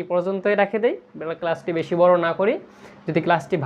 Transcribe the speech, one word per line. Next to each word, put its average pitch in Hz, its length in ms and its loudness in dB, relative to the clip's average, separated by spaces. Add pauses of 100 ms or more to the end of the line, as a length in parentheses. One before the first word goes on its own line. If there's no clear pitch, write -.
এই 170 100 -8
পর্যন্তই 190 500 0
রাখে 196 220 -2
দেই, 294 120 0 (280)
এবার 160 180 -8
ক্লাসটি 170 380 -4
বেশি 151 220 -4
বড় 180 120 8 (120)
না 165 140 0
করি। 208 140 2 (540)
যদি 165 180 0
ক্লাসটি 170 300 0 (100)